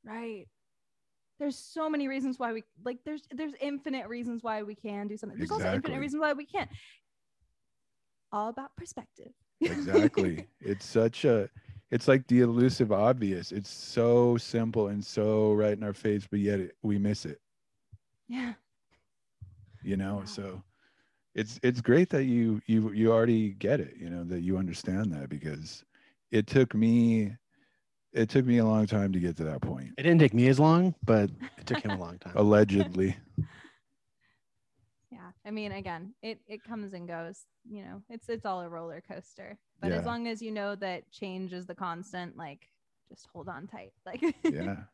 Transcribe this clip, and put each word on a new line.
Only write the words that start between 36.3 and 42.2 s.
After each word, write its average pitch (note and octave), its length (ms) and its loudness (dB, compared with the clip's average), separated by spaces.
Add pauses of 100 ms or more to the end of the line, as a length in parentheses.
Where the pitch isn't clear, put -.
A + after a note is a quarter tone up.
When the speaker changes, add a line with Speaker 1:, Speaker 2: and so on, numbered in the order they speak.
Speaker 1:
it G#3+ 160 -14
comes G#3 300 -10
and F3 140 -12
goes, E3+ 380 -12 (240)
you G#3 140 -14
know, F#3+ 260 -16
it's, A#3 200 -16
it's A3+ 160 -8
all F#3 160 -6
a E3+ 80 -12
roller E3 320 -12
coaster. G3 560 -18 (240)
But F3+ 100 -4
as E3+ 120 -4
Speaker 2:
Yeah. - 60 -6
Speaker 1:
long A#3 180 -6
as A3 140 -8
you A3 100 -10
know G3+ 240 -6
that F#3+ 360 -8
change F#3 420 -10
is F3+ 120 -10
the F3 100 -14
constant, F3+ 640 -10